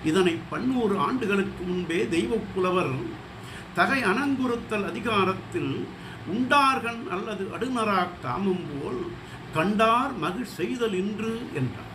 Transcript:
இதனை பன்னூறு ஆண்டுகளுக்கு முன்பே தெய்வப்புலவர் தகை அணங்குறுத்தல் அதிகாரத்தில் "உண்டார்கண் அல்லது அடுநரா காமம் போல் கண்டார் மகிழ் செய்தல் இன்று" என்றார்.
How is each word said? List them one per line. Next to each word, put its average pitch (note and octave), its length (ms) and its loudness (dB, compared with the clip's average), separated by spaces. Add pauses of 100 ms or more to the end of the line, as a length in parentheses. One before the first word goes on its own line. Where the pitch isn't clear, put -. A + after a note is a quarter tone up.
இதனை E3 320 4 (140)
பன்னூறு A3 480 2
ஆண்டுகளுக்கு G3 680 0
முன்பே F3+ 460 0
தெய்வப்புலவர் F#3 840 0 (800)
தகை A#3 280 4
அணங்குறுத்தல் A#3 840 0
அதிகாரத்தில் F#3 840 0 (560)
"உண்டார்கண் B3 840 2
அல்லது G3 360 -4 (120)
அடுநரா G#3+ 500 2 (140)
காமம் E3+ 480 0
போல் C#3+ 320 -4 (520)
கண்டார் A3 640 4
மகிழ் D#3 380 -4
செய்தல் A3+ 380 0
இன்று" A3 480 -2 (120)
என்றார். B2+ 420 -4